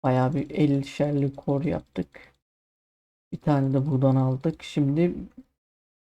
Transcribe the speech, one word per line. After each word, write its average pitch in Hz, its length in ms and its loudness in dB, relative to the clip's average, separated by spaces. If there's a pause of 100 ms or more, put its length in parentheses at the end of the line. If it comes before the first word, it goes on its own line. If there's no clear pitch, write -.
Bayağı 127 300 2
bir 139 160 -4
ellişerli 139 840 0
kor 139 280 -2
yaptık. - 720 -6 (960)
Bir 165 60 -10
tane 135 360 0
de 135 120 2
buradan 135 300 2
aldık. 131 480 0
Şimdi 151 520 0 (880)